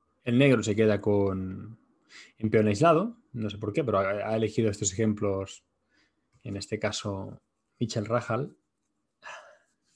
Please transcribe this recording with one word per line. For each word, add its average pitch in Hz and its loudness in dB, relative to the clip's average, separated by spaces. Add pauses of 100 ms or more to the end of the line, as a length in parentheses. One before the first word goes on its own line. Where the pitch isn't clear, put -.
(240)
El 120 2
negro 131 6
se 104 0
queda 107 4
con, 98 -2 (600)
en 110 -2
peón 107 4
aislado, 165 4 (160)
no 113 -6
sé 98 -10
por 107 -6
qué, 156 -2
pero 101 2
ha, 98 0
ha 104 -2
elegido 110 0
estos 101 -4
ejemplos, 104 -4 (800)
en 98 -8
este 104 -8
caso 101 -6 (380)
Michel 110 -4
Rajal. 120 -4 (1400)